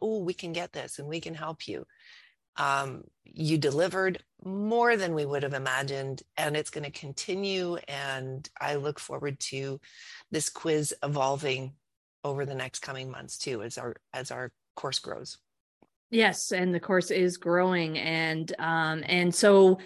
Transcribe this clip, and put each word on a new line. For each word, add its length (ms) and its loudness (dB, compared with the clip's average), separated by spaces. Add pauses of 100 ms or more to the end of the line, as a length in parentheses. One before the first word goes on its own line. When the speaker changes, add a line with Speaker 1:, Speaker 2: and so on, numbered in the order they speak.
Speaker 1:
"Oh, 180 -2
we 140 -2
can 180 -10
get 220 -6
this 260 -10
and 80 -10
we 140 -6
can 140 -10
help 320 -10
you." 180 -8 (680)
Um, 480 -2 (200)
you 340 0
delivered 640 2 (200)
more 520 2
than 200 0
we 100 0
would 180 0
have 100 -2
imagined, 680 -2 (140)
and 180 0
it's 140 -2
gonna 220 -8
continue. 840 -4 (120)
And 640 -6 (100)
I 160 -2
look 240 -4
forward 400 -8 (120)
to 280 -6 (520)
this 180 -2
quiz 540 0
evolving 720 -2 (480)
over 220 -2
the 100 -6
next 240 -8
coming 320 -10
months 260 -12
too, 260 -6
as 140 -10
our, 180 -8 (180)
as 180 -8
our 200 -8 (240)
course 240 -4
grows. 380 -10 (720)
Speaker 2:
Yes, 420 4
and 220 2
the 60 0
course 320 2
is 260 4
growing, 600 2
and, 600 -2
um, 460 0
and 300 4
so 500 10